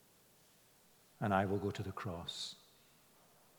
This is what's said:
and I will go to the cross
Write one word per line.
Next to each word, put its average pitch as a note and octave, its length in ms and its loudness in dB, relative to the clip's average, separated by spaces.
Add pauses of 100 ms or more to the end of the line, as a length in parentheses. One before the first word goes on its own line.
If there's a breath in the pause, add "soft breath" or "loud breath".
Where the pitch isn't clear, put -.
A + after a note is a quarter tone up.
(1200)
and G#2+ 120 2
I F#2+ 120 6
will G2 140 2
go F#2+ 120 0
to G#2 120 -4
the G2 100 -6
cross - 640 -6 (1040)